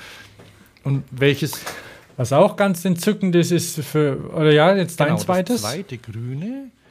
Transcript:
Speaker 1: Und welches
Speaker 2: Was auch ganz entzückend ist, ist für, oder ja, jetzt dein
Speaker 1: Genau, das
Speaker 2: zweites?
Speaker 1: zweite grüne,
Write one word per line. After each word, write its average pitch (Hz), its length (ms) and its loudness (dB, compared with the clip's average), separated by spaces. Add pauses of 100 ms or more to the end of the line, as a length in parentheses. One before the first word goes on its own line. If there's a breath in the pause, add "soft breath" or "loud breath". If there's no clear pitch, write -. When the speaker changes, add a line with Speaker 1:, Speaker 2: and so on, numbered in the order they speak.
(840 loud breath)
Speaker 1:
Und 135 280 -2
welches 139 420 0 (640 loud breath)
Speaker 2:
Was 127 160 -2
auch 190 220 4
ganz 196 300 0
entzückend 185 500 0
ist, 170 160 4
ist 156 320 -2
für, 147 340 0 (180)
oder 156 160 4
ja, 156 240 6
jetzt 175 240 -4
dein 147 100 4
Speaker 1:
Genau, 170 80 2
das 170 80 -4
Speaker 2:
zweites? 185 360 0
Speaker 1:
zweite 127 380 -6
grüne, 135 640 -10 (260 soft breath)